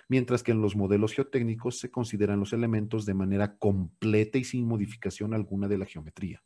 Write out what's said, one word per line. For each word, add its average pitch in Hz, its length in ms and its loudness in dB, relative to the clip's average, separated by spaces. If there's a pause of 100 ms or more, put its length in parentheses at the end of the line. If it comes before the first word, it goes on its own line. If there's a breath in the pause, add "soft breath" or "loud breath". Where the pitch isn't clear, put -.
mientras 123 340 2
que 123 100 2
en 110 100 2
los 104 140 2
modelos 104 360 4
geotécnicos 120 680 -2
se - 120 -10
consideran 104 500 0
los 101 140 -2
elementos 110 500 0
de 101 80 -2
manera 98 460 0
completa 107 800 2
y 127 60 0
sin 123 220 -2
modificación 110 680 -4
alguna 101 340 -2
de 101 80 0
la 95 80 -4
geometría. 80 600 -10